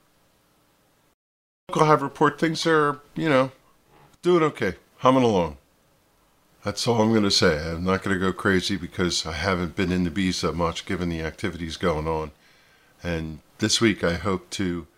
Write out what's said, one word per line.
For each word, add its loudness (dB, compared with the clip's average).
Local 2
hive 4
report, 0
things -2
are, 2
you -2
know, 2
doing 4
okay, -2
humming 6
along. 2
That's -6
all 2
I'm 4
gonna 2
say. 2
I'm -6
not 0
gonna -2
go 0
crazy 0
because -4
I -8
haven't -4
been 0
in 0
the -2
bees -2
that -2
much -4
given -4
the -6
activities -8
going -2
on. -6
And -6
this 0
week 2
I 0
hope -6
to, -6